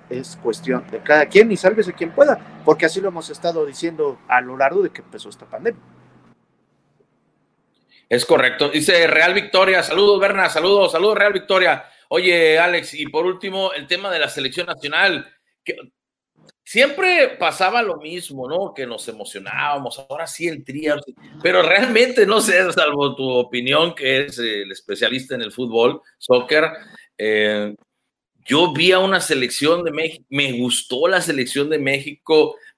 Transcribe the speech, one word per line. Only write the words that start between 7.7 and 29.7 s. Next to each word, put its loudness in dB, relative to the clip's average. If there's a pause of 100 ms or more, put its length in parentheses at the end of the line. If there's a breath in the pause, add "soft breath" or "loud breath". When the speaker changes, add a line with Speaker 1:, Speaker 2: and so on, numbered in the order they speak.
Speaker 2:
Es -2
correcto. 2
Dice 2
Real 4
Victoria, 2
saludos, 2
Berna, 0
saludos, 2
saludos, 2
Real 2
Victoria. 0 (240 soft breath)
Oye, 4
Alex, 0
y -8
por -4
último, -4
el -10
tema -4
de -2
la 0
selección -6
nacional, -2 (380)
que -10 (840)
siempre 2
pasaba 0
lo -4
mismo, -12
¿no? -6
Que -8
nos -12
emocionábamos, -8
ahora -10
sí -8
el -8
Tri, -8
ahora -2
sí. -20 (280 loud breath)
Pero 2
realmente, 4
no 2
sé, 2
salvo 0
tu -4
opinión, 0
que -2
es, -16
eh, -4
el -12
especialista -6
en -6
el -10
fútbol, 0 (160)
soccer, 2 (460 loud breath)
eh, -2 (680)
yo 0
vi 2
a 4
una 2
selección -2